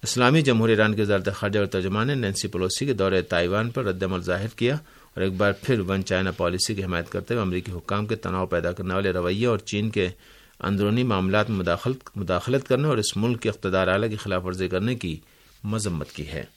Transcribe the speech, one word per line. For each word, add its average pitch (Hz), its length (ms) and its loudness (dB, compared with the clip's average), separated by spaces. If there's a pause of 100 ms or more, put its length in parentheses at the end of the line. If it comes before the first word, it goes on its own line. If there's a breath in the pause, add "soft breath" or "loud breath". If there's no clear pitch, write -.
اسلامی 127 380 4
جمہوری 113 300 4
ایران 107 240 4
کی 107 60 0
وزارت 101 320 2
خارجہ 104 260 0
اور 101 80 2
ترجمان 98 400 0
نے 143 80 0
نینسی 104 320 -2
پلوسی 92 380 -2
کے 139 80 0
دورے 95 280 2
تائیوان 90 480 0
پر 120 160 -4
رد 92 180 -2
عمل 92 180 -2
ظاہر 92 260 -2
کیا 120 260 0 (400 loud breath)
اور - 80 -4
ایک 95 120 0
بار 101 180 2 (100)
پھر 127 180 0
ون 95 260 0
چائنا 92 260 0
پالیسی 90 440 -2
کی 98 80 -4
حمایت 87 260 -4
کرتے 92 240 -4
ہوئے 120 80 0
امریکی 92 300 -2
حکام 98 340 -4
کے 110 100 -2
تناؤ 92 300 -4
پیدا 85 260 0
کرنے 92 220 -4
والے 95 180 0
رویے 92 360 0
اور 113 100 2
چین 104 320 -2
کے 98 200 0 (500 loud breath)
اندرونی 104 440 2
معاملات 104 460 2
میں 107 80 0
مداخلت، 90 580 -2
مداخلت 101 520 0
کرنے 131 200 2
اور 139 100 2
اس 104 200 -2
ملک 113 240 0
کے 117 80 0
اقتدار 92 380 2
اعلیٰ 101 220 2
کی 107 60 -6
خلاف 92 300 -4
ورزی 92 220 -2
کرنے 98 280 0
کی 82 240 -6 (440 soft breath)
مذمت 101 480 -4
کی 76 160 -8
ہے۔ 73 160 -8 (140)